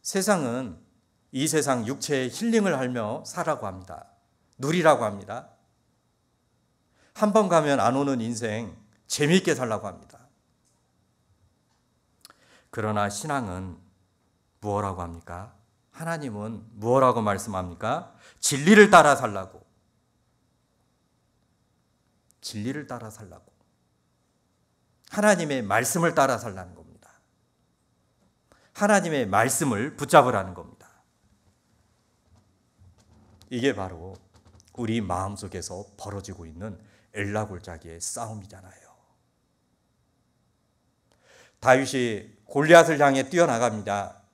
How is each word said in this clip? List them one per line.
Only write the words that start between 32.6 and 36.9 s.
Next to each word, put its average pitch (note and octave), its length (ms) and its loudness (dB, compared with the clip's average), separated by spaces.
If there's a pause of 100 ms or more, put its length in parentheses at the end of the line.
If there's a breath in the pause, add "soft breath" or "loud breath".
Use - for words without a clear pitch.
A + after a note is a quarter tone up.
이게 B2+ 240 -2
바로 F#2+ 440 -12 (560)
우리 A#2 260 -4
마음속에서 F#2+ 840 -8 (100)
벌어지고 G2 500 -14
있는 E2+ 320 -14 (360 soft breath)